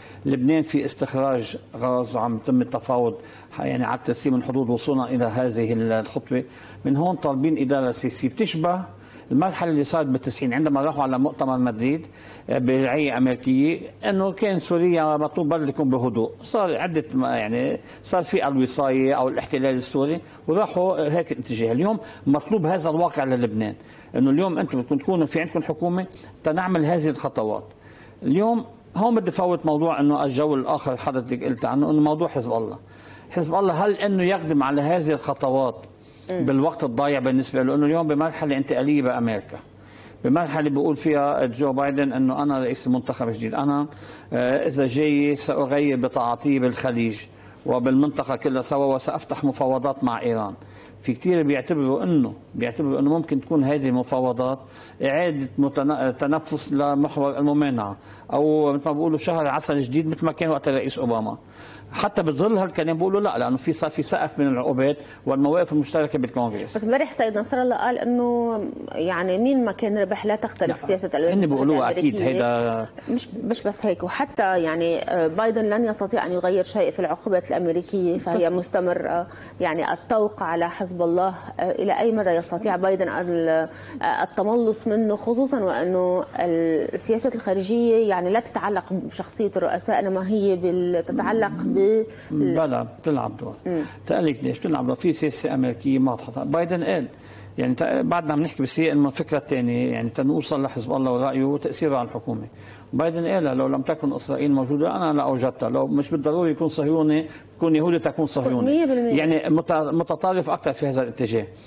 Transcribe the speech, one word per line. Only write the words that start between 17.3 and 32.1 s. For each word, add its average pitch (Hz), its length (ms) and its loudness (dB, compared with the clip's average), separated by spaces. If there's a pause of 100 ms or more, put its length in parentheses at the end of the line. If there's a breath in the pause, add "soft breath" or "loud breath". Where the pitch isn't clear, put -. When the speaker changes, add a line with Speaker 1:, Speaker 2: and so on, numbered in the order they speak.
Speaker 1:
يعني، 117 420 -2 (220 loud breath)
صار 180 220 0
في 165 240 0
الوصايه 131 640 2
او 127 140 0
الاحتلال 131 480 -2
السوري 143 460 -2 (260 loud breath)
وراحوا 180 640 0
هيك 160 220 0
الاتجاه. 117 400 -2
اليوم 190 280 0 (280 loud breath)
مطلوب 151 380 2
هذا 165 240 0
الواقع 160 340 0
للبنان، 110 520 0 (400 loud breath)
انه 135 160 4
اليوم 165 260 2
انتم 135 240 -2
بدكم 139 160 0
تكونوا 165 280 2
في 160 160 0
عندكم 170 200 -2
حكومه 175 440 -2 (380 loud breath)
تنعمل 170 420 0
هذه 156 240 2
الخطوات. 113 540 -2 (600 loud breath)
اليوم 208 420 2 (300)
هون 226 200 4
بدي 185 160 0
فوت 175 340 0
موضوع 156 340 2
انه 143 240 4
الجو 143 320 2
الاخر 127 420 -2
حضرتك 127 460 -4
قلت 131 220 -2
عنه، 143 260 2
انه 151 100 4
موضوع 156 260 2